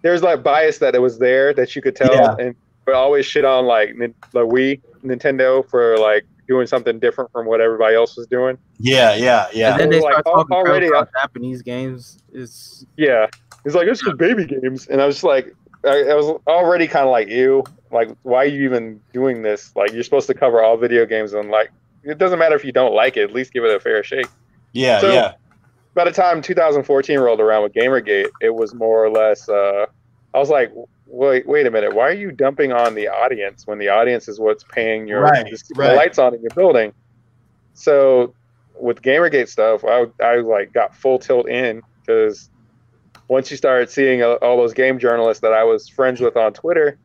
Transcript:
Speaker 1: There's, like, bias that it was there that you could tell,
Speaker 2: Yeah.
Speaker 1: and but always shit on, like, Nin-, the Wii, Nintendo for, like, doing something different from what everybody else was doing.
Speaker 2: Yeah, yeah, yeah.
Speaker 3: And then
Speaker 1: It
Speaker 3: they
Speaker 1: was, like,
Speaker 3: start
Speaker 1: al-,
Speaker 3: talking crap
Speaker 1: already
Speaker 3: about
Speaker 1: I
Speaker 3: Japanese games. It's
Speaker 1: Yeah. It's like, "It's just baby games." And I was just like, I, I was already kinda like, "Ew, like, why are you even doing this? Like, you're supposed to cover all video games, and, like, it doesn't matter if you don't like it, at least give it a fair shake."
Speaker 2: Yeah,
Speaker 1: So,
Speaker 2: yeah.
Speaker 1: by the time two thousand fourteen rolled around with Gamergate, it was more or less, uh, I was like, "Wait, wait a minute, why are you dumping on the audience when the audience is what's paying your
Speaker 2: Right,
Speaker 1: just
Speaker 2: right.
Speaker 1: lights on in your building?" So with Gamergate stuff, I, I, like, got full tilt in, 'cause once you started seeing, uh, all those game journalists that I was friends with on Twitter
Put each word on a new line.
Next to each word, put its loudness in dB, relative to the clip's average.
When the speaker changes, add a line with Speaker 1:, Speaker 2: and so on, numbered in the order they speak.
Speaker 1:
There's, 2
like, 0
bias 2
that 0
it 4
was -2
there 2
that -2
you -10
could -2
tell, 2
Speaker 2:
Yeah. 4
Speaker 1:
and -6
but 0
always 2
shit -2
on, 2
like, 0
Nin-, -8
the -2
Wii, 0
Nintendo -2
for, 2
like, 2
doing 0
something -4
different -4
from -8
what 0
everybody 2
else 0
was -16
doing. -4
Speaker 2:
Yeah, 4
yeah, 2
yeah. 2
Speaker 3:
And 0
then 2
Speaker 1:
It 2
Speaker 3:
they 4
Speaker 1:
was, 2
like, 2
Speaker 3:
start 0
Speaker 1:
al-, 2
Speaker 3:
talking 2
crap 0
Speaker 1:
already 2
Speaker 3:
about 0
Speaker 1:
I -2
Speaker 3:
Japanese -10
games. -12
It's -20
Speaker 1:
Yeah. 2
It's -6
like, 2
"It's -4
just -4
baby 0
games." -8
And 0
I 2
was 0
just -10
like, 0
I, 2
I 2
was 2
already 2
kinda 0
like, 0
"Ew, 0
like, -2
why 0
are 0
you -4
even -4
doing -4
this? -6
Like, -2
you're -10
supposed -2
to -2
cover 2
all 2
video 0
games, -6
and, -6
like, 0
it -10
doesn't 0
matter 4
if -4
you -8
don't 2
like 2
it, 0
at -4
least -6
give -4
it 4
a -4
fair -2
shake." -6
Speaker 2:
Yeah, 2
Speaker 1:
So, 2
Speaker 2:
yeah. 2
Speaker 1:
by 0
the 0
time 0
two -8
thousand 2
fourteen 0
rolled 2
around 2
with -4
Gamergate, 0
it 0
was -4
more 0
or 2
less, 0
uh, 0
I 0
was -2
like, 0
"Wait, 0
wait 0
a -2
minute, -2
why 0
are 0
you -10
dumping -2
on 0
the -6
audience -4
when -8
the -4
audience 0
is -14
what's -2
paying -6
your -2
Speaker 2:
Right, 2
Speaker 1:
just -16
Speaker 2:
right. 2
Speaker 1:
lights 2
on 2
in -12
your -8
building?" 2
So 2
with -6
Gamergate 0
stuff, 0
I, 0
I, 2
like, -2
got -2
full -2
tilt -2
in, -6
'cause -2
once -2
you -12
started 0
seeing, 0
uh, 2
all 2
those 0
game 0
journalists 0
that 0
I 2
was 0
friends -2
with -2
on 0
Twitter -2